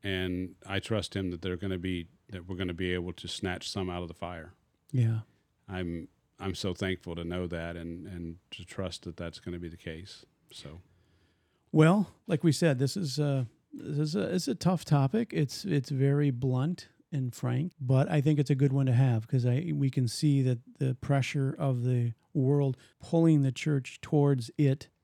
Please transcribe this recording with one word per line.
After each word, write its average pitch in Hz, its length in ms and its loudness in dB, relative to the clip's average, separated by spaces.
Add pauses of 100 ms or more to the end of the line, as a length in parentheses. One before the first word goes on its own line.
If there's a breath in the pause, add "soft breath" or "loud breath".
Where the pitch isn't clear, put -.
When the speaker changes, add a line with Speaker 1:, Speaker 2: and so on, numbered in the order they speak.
Speaker 1:
And 92 540 -4 (100)
I 98 140 -2
trust 104 340 -4
him 95 180 -2
that 85 100 -8
they're 90 160 -4
gonna 95 200 -4
be, 87 300 -4 (220)
that 90 180 -12
we're 95 80 -10
gonna 87 180 -4
be 90 200 -2
able 90 200 -4
to - 140 -14
snatch 90 420 -6
some 92 200 -6
out 87 120 -6
of 87 60 -8
the 85 60 -14
fire. 85 400 -12 (400)
Speaker 2:
Yeah. 113 260 2 (480)
Speaker 1:
I'm, 87 400 -8 (320)
I'm 92 160 -6
so 95 180 -4
thankful 90 420 -6
to 85 100 -8
know 90 220 -4
that 85 280 -8
and, 85 320 -12
and 85 300 -10 (140)
to - 120 -16
trust 90 400 -8
that 87 140 -12
that's 85 240 -10
gonna 87 180 -10
be 87 80 -10
the 82 80 -14
case. 87 500 -14 (280)
So. 76 260 -18 (920)
Speaker 2:
Well, 165 400 6 (140)
like 170 180 0
we 156 80 6
said, 139 260 2
this 135 160 0
is 143 240 -4
a, 139 280 0 (260)
this 151 240 -6
is 151 180 0
a, 196 180 -2
it's 185 140 -2
a 247 80 -2
tough 175 300 0
topic. 151 480 2
It's, - 320 -2
it's 143 240 0
very 139 420 2
blunt 131 560 -2 (240)
and 131 240 -4
frank, 131 440 -2
but 135 300 4
I 156 120 2
think 147 180 4
it's 139 100 0
a 143 60 4
good 135 160 4
one 139 140 2
to 127 80 4
have 117 340 4
'cause 123 180 2
I, 139 280 0
we 139 160 2
can 131 180 0
see 139 360 2
that 127 160 2 (200)
the 131 160 0
pressure 139 600 0
of 127 260 0
the 120 300 2 (200)
world 139 440 2 (240 soft breath)
pulling 165 400 4
the 135 100 2
church 139 500 -2
towards 143 560 2
it 135 320 2 (140)